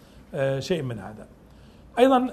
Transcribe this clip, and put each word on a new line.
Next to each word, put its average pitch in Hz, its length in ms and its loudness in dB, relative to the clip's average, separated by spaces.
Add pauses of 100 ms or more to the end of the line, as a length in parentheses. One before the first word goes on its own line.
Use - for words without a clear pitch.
(340)
آه، 135 260 -2
شيء 135 240 -4
من 113 160 -8
هذا. 104 280 -16 (720)
أيضا، 254 340 6